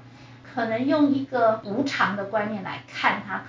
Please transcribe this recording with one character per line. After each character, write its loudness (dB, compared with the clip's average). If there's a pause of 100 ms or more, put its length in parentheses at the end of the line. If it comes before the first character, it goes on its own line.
(540)
可 0
能 -2
用 6
一 0
个 2
无 -2
常 0
的 -4
观 -2
念 -6
来 -10
看 -2
它， -6